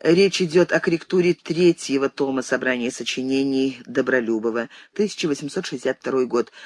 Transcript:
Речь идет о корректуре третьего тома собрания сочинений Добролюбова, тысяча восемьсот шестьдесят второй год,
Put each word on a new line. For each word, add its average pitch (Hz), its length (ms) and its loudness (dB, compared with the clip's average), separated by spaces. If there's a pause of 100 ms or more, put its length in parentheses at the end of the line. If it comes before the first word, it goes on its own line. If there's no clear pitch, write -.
Речь 185 400 4
идет 170 300 2
о 160 80 2
корректуре 175 520 2
третьего 165 760 0
тома 135 340 -2
собрания 127 480 -2
сочинений 135 960 -2
Добролюбова, 117 840 -2 (260)
тысяча 196 340 -2
восемьсот 147 360 -6
шестьдесят 131 360 -4
второй 127 260 0
год, 117 240 -2 (160)